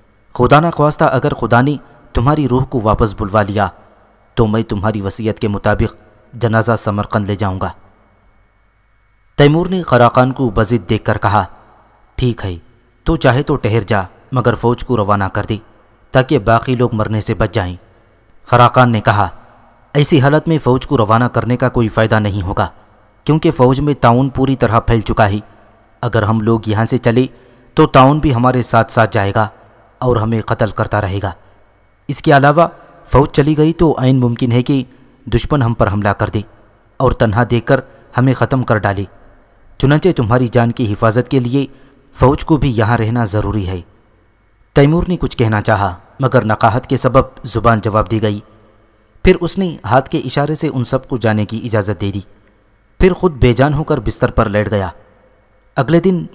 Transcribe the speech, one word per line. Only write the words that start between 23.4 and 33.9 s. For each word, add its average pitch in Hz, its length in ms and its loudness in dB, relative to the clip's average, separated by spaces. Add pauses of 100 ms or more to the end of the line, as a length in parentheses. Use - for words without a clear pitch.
फ़ौज 131 280 2
में 147 160 0
ताउन 123 340 2
पूरी 131 260 -2
तरह 113 240 0
फैल 113 220 0
चुका - 240 0
है। 104 160 -2 (600)
अगर 110 220 -2
हम 110 180 0
लोग 110 280 0
यहाँ 107 160 0
से 123 120 -2
चले 123 320 0 (480)
तो 156 100 6
ताउन 143 320 4
भी 147 120 0
हमारे 123 320 0
साथ 113 280 2
साथ 113 160 2
जाएगा 101 420 0 (520)
और 123 160 0
हमें 113 260 -2
कत्ल 113 280 -2
करता 107 280 -2
रहेगा। 98 340 -4 (760)
इसके 151 220 0
अलावा 143 340 4 (420)
फ़ौज 139 220 4
चली 151 260 2
गई 156 180 2
तो 160 280 2